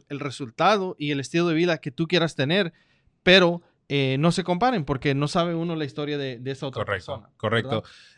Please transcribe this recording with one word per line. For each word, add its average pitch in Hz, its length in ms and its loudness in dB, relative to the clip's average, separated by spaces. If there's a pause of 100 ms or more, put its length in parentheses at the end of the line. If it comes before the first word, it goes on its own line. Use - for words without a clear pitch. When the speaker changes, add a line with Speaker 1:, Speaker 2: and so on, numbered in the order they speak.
Speaker 1:
el 139 140 -10
resultado 160 760 0
y 147 140 -4
el 139 80 -2
estilo 170 300 0
de 160 60 2
vida 170 240 2
que 143 120 -10
tú 165 160 -4
quieras 165 280 0
tener, 165 360 0 (500)
pero, 175 400 6 (280)
eh, 135 300 0
no 170 140 4
se 180 100 -2
comparen 180 400 0
porque 135 320 -2
no 143 140 -2
sabe 170 260 0
uno 165 220 -4
la 156 80 -4
historia 147 320 -6
de, 131 220 -8
de 127 120 -8
esa 139 160 -8
otra 110 160 -6
Speaker 2:
Correcto, 101 300 -4
Speaker 1:
persona, - 240 -16
Speaker 2:
correcto. 117 320 -2
Speaker 1:
¿verdad? 139 200 -4 (280)